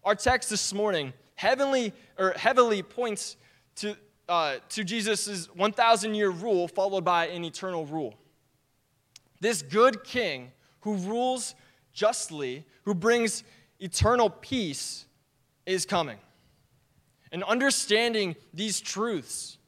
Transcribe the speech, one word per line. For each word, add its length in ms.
Our 120
text 340
this 240
morning 400
heavenly, 580
or 140
heavily 500
points 560
to, 220
uh, 260
to 160
Jesus' 680
one 200
thousand 420
year 140
rule 400
followed 340
by 240
an 160
eternal 420
rule. 300
This 200
good 440
king 480
who 160
rules 600
justly, 720
who 100
brings 480
eternal 480
peace, 760
is 200
coming. 340
And 100
understanding 960
these 260
truths 760